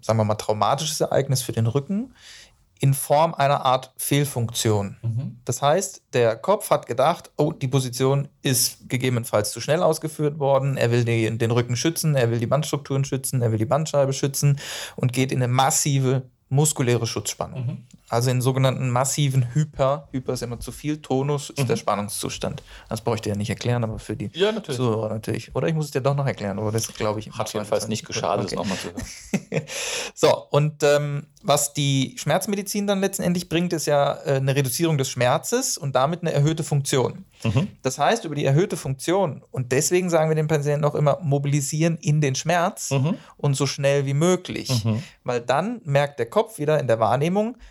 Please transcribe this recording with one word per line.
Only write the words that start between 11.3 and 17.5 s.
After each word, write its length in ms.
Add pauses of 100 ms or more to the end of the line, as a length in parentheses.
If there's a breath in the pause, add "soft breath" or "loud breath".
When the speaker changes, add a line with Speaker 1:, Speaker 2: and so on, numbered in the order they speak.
Speaker 1:
den 160
Rücken 260
schützen, 380
er 140
will 100
die 80
Bandstrukturen 580
schützen, 360
er 100
will 60
die 80
Bandscheibe 480
schützen 460 (380 loud breath)
und 160
geht 180
in 100
eine 100
massive 720 (260)
muskuläre 580
Schutzspannung. 580